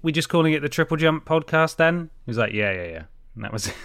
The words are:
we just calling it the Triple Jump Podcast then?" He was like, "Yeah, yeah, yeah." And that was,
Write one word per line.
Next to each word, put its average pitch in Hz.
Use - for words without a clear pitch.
we 160
just 160
calling 160
it 147
the 143
Triple 160
Jump 156
Podcast 160
then?" 165
He -
was 113
like, 107
"Yeah, 104
yeah, 90
yeah." 80
And 110
that 107
was, 107